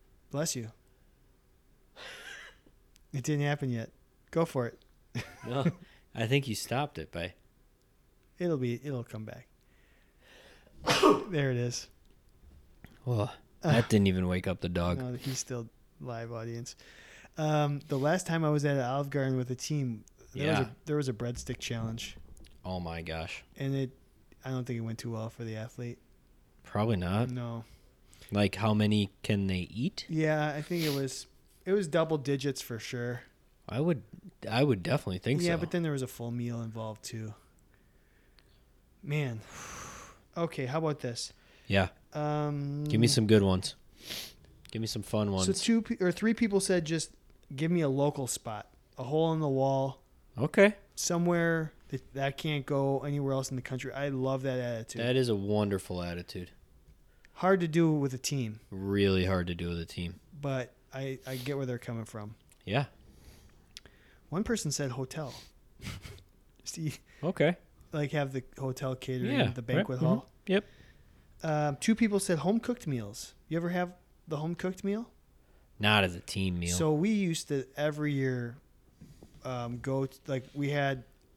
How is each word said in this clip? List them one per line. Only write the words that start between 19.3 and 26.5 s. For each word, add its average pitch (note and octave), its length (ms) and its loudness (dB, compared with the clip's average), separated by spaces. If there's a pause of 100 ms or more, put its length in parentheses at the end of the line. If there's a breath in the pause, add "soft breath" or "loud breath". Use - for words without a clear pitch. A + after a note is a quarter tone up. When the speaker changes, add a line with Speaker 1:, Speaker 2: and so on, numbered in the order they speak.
Speaker 1:
with B2 120 -2
a B2 40 -4
team, B2+ 500 -2 (300)
there D3 160 0
was D#3 80 4
Speaker 2:
Yeah. C3 80 2
Speaker 1:
a, G#2+ 40 -8 (140)
there D3+ 120 -2
was C#3 120 -2
a B2+ 60 0
breadstick A#2+ 440 -6
challenge. A2+ 580 -6 (480)
Speaker 2:
Oh F#2 140 -4
my E2+ 220 -6
gosh. D#2+ 420 -6 (140)
Speaker 1:
And C#3 180 -2
it, C3+ 160 -2 (540)
I C3 60 -6
don't B2+ 140 -2
think B2 120 -4
it A#2 60 -4
went A2+ 160 -4
too A#2 140 -6
well A2+ 180 -6
for - 140 -12
the A2 120 -6
athlete. A#2+ 420 -10 (640)